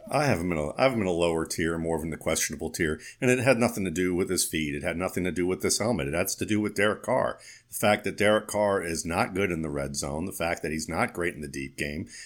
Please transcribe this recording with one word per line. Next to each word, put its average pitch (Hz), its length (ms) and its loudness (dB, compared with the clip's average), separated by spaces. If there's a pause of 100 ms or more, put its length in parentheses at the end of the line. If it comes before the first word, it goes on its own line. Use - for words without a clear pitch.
(120)
I 147 140 2
have 113 140 4
him 90 120 0
in 82 60 2
a, 76 200 -2
I - 60 2
have 135 80 6
him 117 80 0
in 98 80 2
a 90 40 2
lower 82 340 2
tier, 82 320 0
more 85 200 0
of 76 60 -4
in 82 60 -4
the 76 80 -6
questionable 78 520 -2
tier, 78 300 0 (220)
and 127 100 4
it 127 80 4
had 123 180 6
nothing 117 280 0
to 90 60 0
do 90 220 2
with 87 160 2
his 90 140 0
feet. 76 320 -2
It 73 80 -6
had 85 140 -2
nothing 90 260 -2
to 90 80 0
do 87 160 0
with 92 140 -2
this 95 180 0
helmet. 101 300 0
It 71 40 -2
has 92 220 0
to 104 100 -4
do 104 140 2
with 104 160 -2
Derek 101 280 2
Carr. - 360 0 (300)
The - 80 -10
fact 104 260 4
that 98 140 -4
Derek 107 300 4
Carr 101 360 2
is 82 220 -4
not 85 280 0
good 98 180 0
in 82 100 -2
the 78 80 -2
red 69 260 -4
zone, 76 300 -4
the 95 80 -6
fact 85 300 -2
that 78 100 -2
he's 78 160 -4
not 107 240 -2
great 87 200 -2
in 76 80 -12
the 73 60 -8
deep 69 300 -8
game, 78 320 -4 (160)